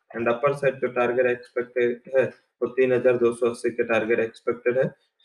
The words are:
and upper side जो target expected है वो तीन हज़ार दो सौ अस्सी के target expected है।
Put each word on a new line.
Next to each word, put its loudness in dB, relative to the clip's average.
and -2
upper 0
side 0
जो -4
target 0
expected -2
है 4
वो 0
तीन 2
हज़ार 4
दो 2
सौ 0
अस्सी -6
के -4
target 0
expected -4
है। -4